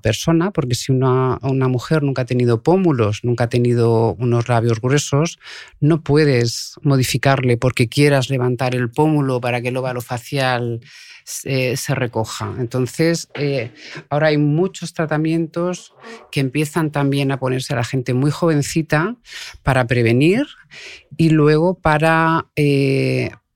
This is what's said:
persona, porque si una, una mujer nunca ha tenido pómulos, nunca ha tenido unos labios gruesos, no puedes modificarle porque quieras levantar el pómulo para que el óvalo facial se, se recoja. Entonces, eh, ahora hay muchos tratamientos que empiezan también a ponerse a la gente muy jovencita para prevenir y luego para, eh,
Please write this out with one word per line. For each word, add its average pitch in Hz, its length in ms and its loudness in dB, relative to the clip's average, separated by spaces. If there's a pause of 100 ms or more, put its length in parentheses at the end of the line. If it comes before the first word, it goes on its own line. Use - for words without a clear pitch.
persona, 165 480 0
porque 127 240 -2
si - 160 -2
una, 131 500 0
una 131 280 0
mujer 147 340 0
nunca 135 200 -2
ha - 20 -6
tenido 123 360 2
pómulos, 151 640 2
nunca 120 220 0
ha 117 40 -2
tenido 117 680 2
unos 117 340 0
labios 117 320 2
gruesos, 143 580 0 (400)
no 151 240 2
puedes 139 800 2
modificarle 131 720 2
porque 123 320 0
quieras 143 420 2
levantar 127 460 -2
el 123 160 -4
pómulo 143 480 0
para 123 220 -4
que 123 80 -6
el 127 80 -4
óvalo 127 240 -4
facial 120 800 -4 (420)
se, 131 540 -4
se 139 180 -4
recoja. 110 640 -4
Entonces, 127 760 -2
eh, 139 360 -4 (380)
ahora 147 180 2
hay 151 100 2
muchos 160 560 0
tratamientos 165 1000 -4 (360)
que 143 120 -2
empiezan 151 500 -2
también 139 400 0
a 135 80 -4
ponerse 131 340 -4
a 123 40 -2
la 123 80 -2
gente 131 280 -4
muy 131 180 2
jovencita 160 840 0 (480)
para 127 240 2
prevenir 127 580 2 (680)
y 160 140 2
luego 156 500 4
para, 160 680 2 (100)
eh, 135 760 0 (240)